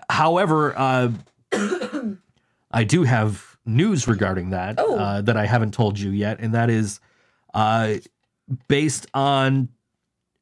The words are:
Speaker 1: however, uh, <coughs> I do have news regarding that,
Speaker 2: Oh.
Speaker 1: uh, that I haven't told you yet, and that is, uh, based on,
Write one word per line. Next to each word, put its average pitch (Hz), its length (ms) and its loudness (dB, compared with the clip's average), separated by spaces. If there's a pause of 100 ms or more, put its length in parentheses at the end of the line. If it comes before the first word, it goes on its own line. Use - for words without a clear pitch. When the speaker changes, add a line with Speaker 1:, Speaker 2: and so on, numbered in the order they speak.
Speaker 1:
however, 156 680 2
uh, 131 320 2 (440)
<coughs> - 1160 -6
I 120 120 0
do 160 200 2
have 107 640 0
news 143 420 2
regarding 95 440 0
that, 92 260 -4
Speaker 2:
Oh. 427 200 0
Speaker 1:
uh, 101 240 -2
that 113 160 2
I 104 80 0
haven't 110 280 0
told 104 240 0
you 101 140 -4
yet, 101 300 -2
and 110 120 -2
that 117 160 2
is, 110 300 0 (540)
uh, 110 400 0 (760)
based 143 460 0
on, 135 560 2 (720)